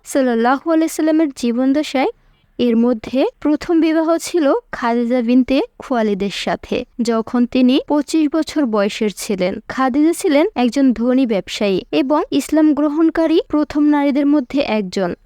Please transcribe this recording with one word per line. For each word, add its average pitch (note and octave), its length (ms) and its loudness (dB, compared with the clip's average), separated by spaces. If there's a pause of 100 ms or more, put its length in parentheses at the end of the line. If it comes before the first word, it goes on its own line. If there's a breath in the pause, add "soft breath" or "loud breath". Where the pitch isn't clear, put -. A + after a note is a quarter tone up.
(120)
সাল্লাল্লাহু B3+ 600 0
আলাইহি D#4+ 260 2
সাল্লামের D#4+ 320 2 (100)
জীবদ্দশায় C4+ 720 0 (480)
এর A#3+ 180 2
মধ্যে A#3+ 420 0 (200)
প্রথম D4+ 420 0
বিবাহ D#4+ 260 0 (200)
ছিল E4+ 180 0 (260)
খাদিজা A#3+ 500 -2
বিনতে B3+ 360 2 (240)
খুয়াইলিদের G3+ 640 -2
সাথে, F#3 340 -6 (320)
যখন A3+ 320 -2 (100)
তিনি B3+ 240 4 (120)
পঁচিশ D4+ 360 0 (120)
বছর D#4 300 -2
বয়সের G#3 460 -2 (100)
ছিলেন। F#3 320 -2 (200)
খাদিজা C#4 480 0
ছিলেন D#4 240 2 (100)
একজন B3 380 0
ধনী B3 320 0
ব্যবসায়ী G3+ 520 -2 (240)
এবং D4 180 0 (120)
ইসলাম D4+ 420 2
গ্রহণকারী D#4 640 2 (100)
প্রথম D4 420 -2
নারীদের C#4+ 440 2
মধ্যে C#4+ 260 0 (200)
একজন। F#3 320 -4 (140)